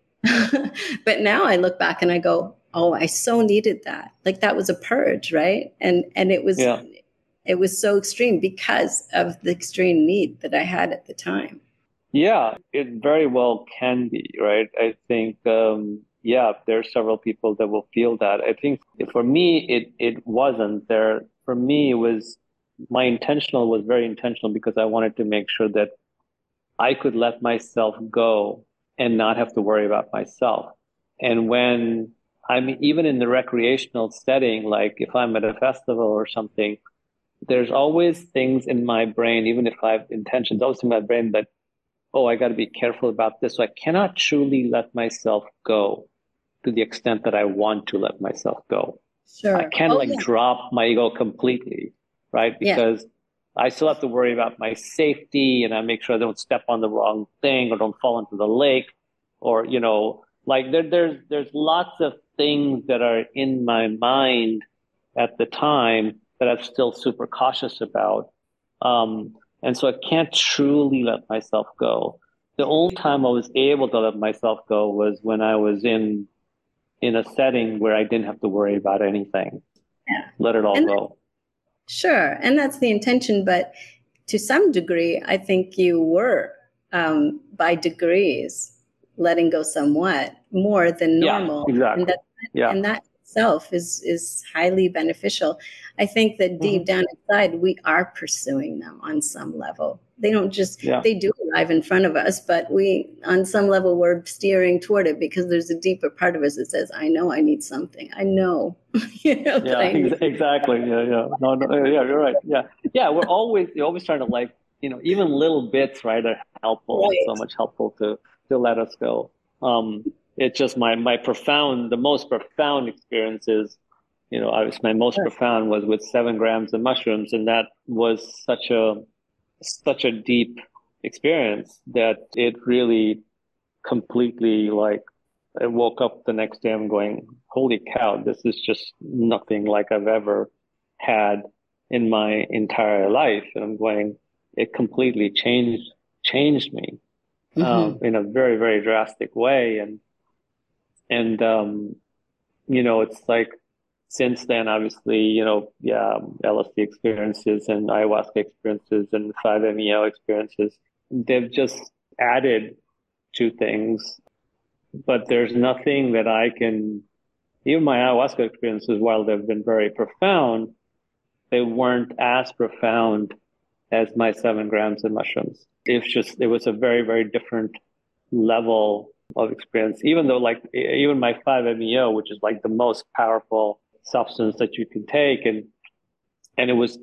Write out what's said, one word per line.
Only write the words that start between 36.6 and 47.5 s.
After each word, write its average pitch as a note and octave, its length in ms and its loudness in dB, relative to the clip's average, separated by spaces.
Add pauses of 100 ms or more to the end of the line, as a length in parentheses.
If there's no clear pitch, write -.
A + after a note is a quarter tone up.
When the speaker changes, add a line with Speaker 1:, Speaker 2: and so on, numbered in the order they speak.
Speaker 2:
there's B2 240 2
always D#3+ 520 2
things C3 440 -2
in A#2+ 200 0
my A2+ 180 2
brain, A2+ 420 0
even A#2 200 0
if A2+ 160 -2
I A2 100 2
have A2 180 -2
intentions, A2 520 -4
always B2+ 200 -2
in B2 60 -2
my A2+ 120 2
brain A2+ 320 0
that, G#2+ 160 -2 (640)
"Oh, C3 120 4
I A#2 100 2
gotta A#2 180 0
be A2+ 120 -2
careful A#2+ 420 -2
about A2 320 -2
this." B2 160 -4
So B2 60 0
I A2 60 0
cannot F#3 480 -2
truly C#3 540 2
let A#2 240 -2
myself A2+ 500 -2 (200)
go G#2+ 440 0 (560)
to B2 80 0
the A2+ 100 0
extent A2+ 420 -4
that G#2+ 100 0
I G#2 100 2
want G#2 440 -2